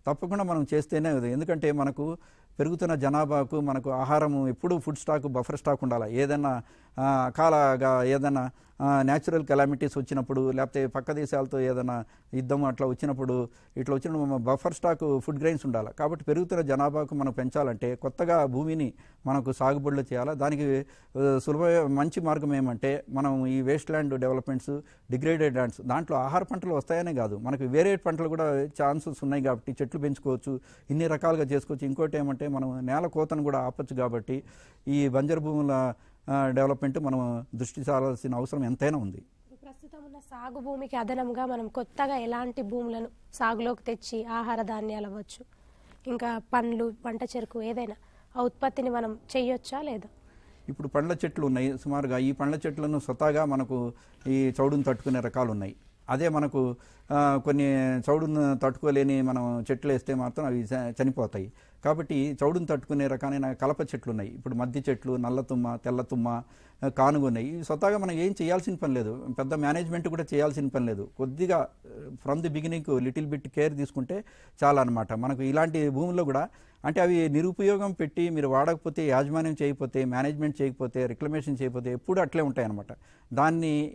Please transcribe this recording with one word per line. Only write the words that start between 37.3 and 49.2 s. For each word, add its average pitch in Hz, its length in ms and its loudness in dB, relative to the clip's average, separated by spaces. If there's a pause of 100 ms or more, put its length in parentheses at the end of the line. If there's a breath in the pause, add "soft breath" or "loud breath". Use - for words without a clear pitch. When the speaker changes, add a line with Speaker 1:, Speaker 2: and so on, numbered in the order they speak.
Speaker 1:
దృష్టి 123 280 -6
సారాల్సిన 131 520 0
అవసరం 131 300 -2
ఎంతైనా 139 320 0
ఉంది. 98 260 -6 (400)
Speaker 2:
ప్రస్తుతం 294 420 -20
ఉన్న 285 140 -20
సాగు 254 400 -14
భూమికి 269 360 -6
అదనంగా 254 500 -2
మనం 233 220 -4
కొత్తగా 269 480 -2
ఎలాంటి 240 460 -4
భూములను 226 460 -6 (260)
సాగులోకి 233 500 -2
తెచ్చి 226 420 -6
ఆహార 226 360 -2
ధాన్యాలు 214 460 -6
అవ్వచ్చు, 208 380 -14 (640 soft breath)
ఇంకా 240 340 -4 (120)
పండ్లు, 233 400 0 (120)
పంట 226 180 -6
చెరుకు 233 380 -6
ఏదైనా 220 340 -4 (420 soft breath)
ఆ 247 40 0
ఉత్పత్తిని 254 480 0
మనం 226 280 -2 (200)